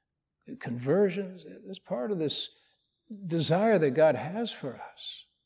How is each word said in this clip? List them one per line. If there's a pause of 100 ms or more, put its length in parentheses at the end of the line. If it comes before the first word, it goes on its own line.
(600)
conversion.
This
is
part
of
this (800)
desire
that
God
has
for (200)
us. (200)